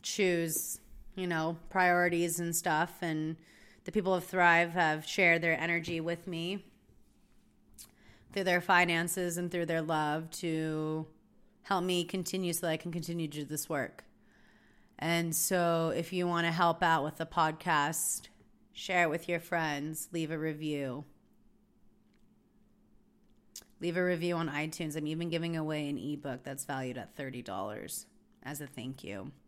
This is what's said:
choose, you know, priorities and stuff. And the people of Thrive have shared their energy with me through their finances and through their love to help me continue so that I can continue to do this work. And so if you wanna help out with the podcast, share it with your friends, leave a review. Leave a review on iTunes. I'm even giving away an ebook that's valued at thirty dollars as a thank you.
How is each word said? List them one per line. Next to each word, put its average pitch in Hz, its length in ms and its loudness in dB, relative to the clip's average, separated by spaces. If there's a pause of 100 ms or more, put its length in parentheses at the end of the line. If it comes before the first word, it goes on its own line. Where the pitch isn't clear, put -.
choose, 170 760 -2 (340)
you 185 140 -4
know, 165 300 0 (120)
priorities 175 680 4
and 170 140 -2
stuff. 165 460 0
And 156 360 -2 (480)
the 175 80 -8
people 190 200 2
of 180 120 2
Thrive 175 460 6
have 156 360 2
shared 170 360 4
their 165 160 2
energy 170 420 -2
with 170 260 -4
me 180 380 -4 (1700)
through 196 100 -2
their 175 160 6
finances 175 800 4
and 175 120 -2
through 170 160 -2
their 165 140 0
love 156 480 0
to 156 760 -2 (560)
help 185 220 0
me 180 200 2
continue 180 480 -4
so 170 140 -2
that 160 60 2
I 160 40 0
can 170 140 -6
continue 165 380 -4
to 151 120 -8
do 147 40 -4
this 147 240 -6
work. 139 360 -4 (920)
And 170 360 0
so 170 640 2
if 165 160 -4
you 180 140 0
wanna 170 240 2
help 165 320 4
out 165 220 4
with 156 120 -6
the 160 100 -6
podcast, 156 960 0 (500)
share 180 320 2
it 160 60 2
with 165 180 -2
your 170 100 0
friends, 156 720 -2
leave 160 200 -2
a 160 60 -4
review. 147 680 -4 (2750)
Leave 170 160 -2
a 180 80 2
review 175 300 0
on 165 140 0
iTunes. 151 480 -4
I'm 151 100 -4
even 160 240 -4
giving 165 260 -2
away 151 320 -2
an 143 100 -4
ebook 139 440 -6
that's 139 220 -10
valued 131 340 -6
at 95 160 -12
thirty 127 280 -10
dollars 98 640 -8 (360)
as 143 180 -10
a 143 60 -10
thank 131 380 -10
you. 98 260 -8 (180)